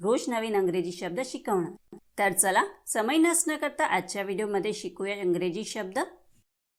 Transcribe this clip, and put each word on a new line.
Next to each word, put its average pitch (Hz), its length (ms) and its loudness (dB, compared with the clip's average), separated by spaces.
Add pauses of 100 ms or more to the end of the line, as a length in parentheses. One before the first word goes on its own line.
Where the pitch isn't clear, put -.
रोज 240 280 2
नवीन 226 260 0
अंग्रेजी 180 360 2
शब्द 175 340 -6
शिकवणार. 190 720 -4 (220)
तर 196 120 4
चला, 196 320 4 (240)
समय 240 300 0
नष्ट 330 320 4
न 302 80 0
करता 294 280 -2
आजच्या 190 380 -2
व्हिडिओमध्ये 202 500 -2
शिकूया 196 420 -6
इंग्रजी 180 480 0
शब्द 202 360 -6 (800)